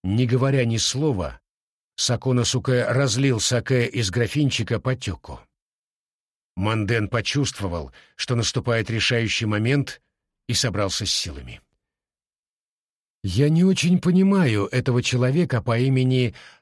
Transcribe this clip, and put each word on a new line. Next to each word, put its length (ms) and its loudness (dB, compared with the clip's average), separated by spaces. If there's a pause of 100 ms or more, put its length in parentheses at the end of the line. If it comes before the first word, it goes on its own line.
Не 200 2
говоря 380 2
ни 140 0
слова, 640 -2 (560)
Саконосуке 880 0
разлил 560 2
сакэ 460 2
из 240 -2
графинчика 680 0
по 160 -2
теку. 460 -10 (1160)
Манден 500 0
почувствовал, 840 -4 (240)
что 200 -4
наступает 540 -2
решающий 560 0
момент, 560 0 (460)
и 80 -2
собрался 500 -2
с 60 -4
силами. 500 -8 (1600)
«Я 260 2
не 140 4
очень 380 4
понимаю 720 4
этого 320 0
человека 580 0
по 160 0
имени 560 2 (280)